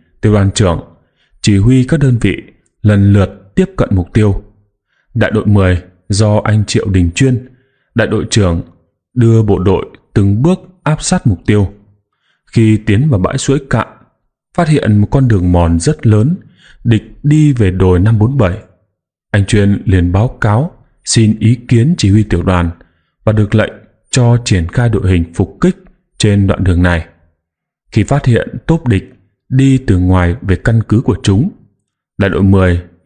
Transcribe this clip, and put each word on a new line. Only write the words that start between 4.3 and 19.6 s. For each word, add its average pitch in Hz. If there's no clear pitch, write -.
Đại 113
đội 110
mười 92
do 104
anh 107
Triệu -
Đình 90
Chuyên, 123
đại 110
đội 107
trưởng, 87
đưa 117
bộ 98
đội 92
từng 101
bước 180
áp 156
sát -
mục 95
tiêu. 101
Khi 110
tiến 110
vào 110
bãi 92
suối 139
cạn, 117
phát 170
hiện 107
một 101
con 135
đường 92
mòn 85
rất 151
lớn, 110
địch 113
đi 151
về 107
đồi 92
năm 107
bốn 123
bảy. 90
Anh 101
Chuyên 101